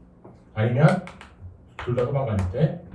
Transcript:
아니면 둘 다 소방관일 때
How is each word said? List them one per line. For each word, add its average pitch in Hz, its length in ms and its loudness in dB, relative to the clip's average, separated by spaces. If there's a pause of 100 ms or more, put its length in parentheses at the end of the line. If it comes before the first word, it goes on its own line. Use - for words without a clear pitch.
(540)
아니면 127 500 4 (720)
둘 123 180 -4
다 123 100 2
소방관일 107 460 -2
때 143 280 -2 (160)